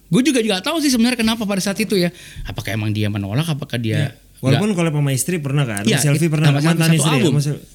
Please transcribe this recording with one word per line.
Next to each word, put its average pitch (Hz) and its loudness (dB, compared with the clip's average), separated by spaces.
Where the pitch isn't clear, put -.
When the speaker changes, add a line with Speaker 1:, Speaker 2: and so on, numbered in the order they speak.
Speaker 1:
Gue 180 2
juga 262 2
nggak 208 0
tahu 311 -2
sih 294 2
sebenarnya 247 2
kenapa 226 0
pada 202 -2
saat 196 -2
itu 208 0
ya. 175 0
Apakah - -8
emang 107 -2
dia 107 0
menolak, 104 -2
apakah 143 -6
dia 117 -2
Speaker 2:
Iya. - 0
Speaker 1:
nggak - -6
Speaker 3:
Walaupun 190 2
collab 165 0
sama 147 0
istri 135 -2
pernah 143 -2
kan? 107 -6
Speaker 1:
Iya, 113 2
Speaker 3:
Sama 147 2
Selfie 156 2
Speaker 1:
it-, - -2
Speaker 3:
pernah, 147 2
Speaker 1:
sama 143 2
Speaker 3:
mantan 165 2
Speaker 1:
satu 165 4
Speaker 3:
istri 156 2
ya, 233 2
Speaker 1:
album. 190 2
Speaker 3:
sama 147 2
Sel-, 139 -4